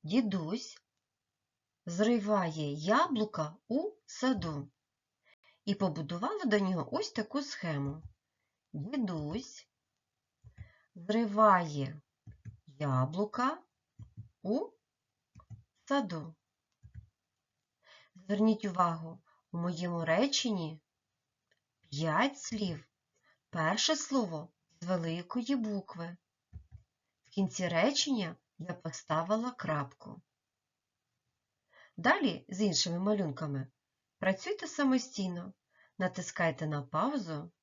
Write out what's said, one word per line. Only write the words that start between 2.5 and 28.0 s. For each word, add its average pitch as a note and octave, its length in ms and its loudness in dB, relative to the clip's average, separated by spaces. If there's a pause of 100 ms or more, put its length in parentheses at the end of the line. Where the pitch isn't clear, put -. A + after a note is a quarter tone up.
яблука G#3 800 2 (120)
у E4 240 0 (140)
саду. E3+ 680 -2 (920)
І G3+ 100 2
побудувала F3+ 720 0
до G#3 140 6
нього F#3 360 0
ось G#4 160 -2
таку C4 300 -2
схему. D3+ 600 -4 (720)
Дідусь F3+ 920 -4 (1300)
зриває F#3 1040 4 (680)
яблука D3+ 960 0 (800)
у B3+ 280 -2 (1160)
саду. F3 500 -2 (1800)
Зверніть G3+ 500 2
увагу, E3+ 560 0 (300)
у E3+ 60 -6
моєму E3+ 480 -2
реченні F3 760 0 (1080)
п'ять D#3+ 500 0
слів. F#3+ 500 -4 (600)
Перше F3+ 460 2
слово G#3 540 -2 (320)
з E3+ 40 -8
великої F3 680 -2
букви. F#3+ 600 -6 (1080)
В - 40 -20
кінці F#3+ 380 -2
речення G#3 680 2 (220)